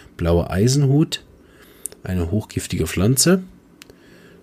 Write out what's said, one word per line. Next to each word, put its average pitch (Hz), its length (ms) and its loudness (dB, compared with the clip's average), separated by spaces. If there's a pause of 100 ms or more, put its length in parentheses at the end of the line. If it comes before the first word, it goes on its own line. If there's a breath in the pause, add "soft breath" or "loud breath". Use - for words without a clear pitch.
(180 loud breath)
blaue 85 320 2
Eisenhut, 135 720 2 (800 loud breath)
eine 87 280 -4
hochgiftige 87 560 -4
Pflanze. 131 560 2 (1000 loud breath)